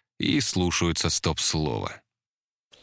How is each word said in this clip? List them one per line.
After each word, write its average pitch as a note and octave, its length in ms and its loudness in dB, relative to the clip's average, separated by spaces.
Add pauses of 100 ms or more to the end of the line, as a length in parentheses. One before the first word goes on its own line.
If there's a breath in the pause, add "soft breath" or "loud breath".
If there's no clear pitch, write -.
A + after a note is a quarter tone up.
(200)
и - 220 2
слушаются F2 680 0
стоп-слова. D2 920 -2 (800)